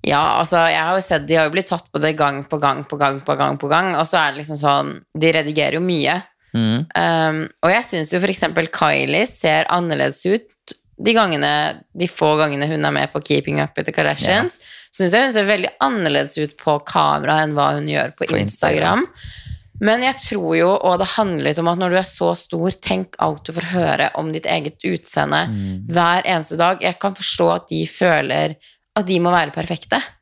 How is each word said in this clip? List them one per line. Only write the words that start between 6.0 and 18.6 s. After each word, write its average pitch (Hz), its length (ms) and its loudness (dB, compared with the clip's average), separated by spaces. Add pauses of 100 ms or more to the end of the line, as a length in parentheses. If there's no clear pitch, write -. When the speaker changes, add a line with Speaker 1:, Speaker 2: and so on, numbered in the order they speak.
Speaker 2:
Mm. 117 300 0 (100)
Speaker 1:
Um, 165 460 0 (260)
og 170 80 4
jeg 233 160 0
synes 160 260 -4
jo 175 80 0
for 190 80 0
eksempel 165 400 -2
Kylie 147 560 2
ser 160 440 0
annerledes 151 560 0
ut - 500 -4 (240)
de 226 160 2
gangene, 151 380 2 (360)
de 175 180 -4
få 151 300 2
gangene 147 320 0
hun 151 160 -2
er 147 80 2
med 143 180 0
på 151 120 -6
Keeping 147 360 0
Up 147 140 -2
with 160 140 -6
the - 80 -6
Kardashians. 185 640 0
Speaker 2:
Ja. - 80 -20 (220)
Speaker 1:
Så - 120 -6
synes 180 140 2
jeg 262 100 4
hun 254 80 -2
ser 208 160 2
veldig 190 300 0
annerledes 156 580 0
ut 151 200 -4
på 151 260 0
kamera 147 580 2
enn 151 160 -2
hva 143 160 2
hun 147 160 -4
gjør 147 240 -2
på - 140 -4
Speaker 2:
På - 100 -2
Instagram. 160 720 0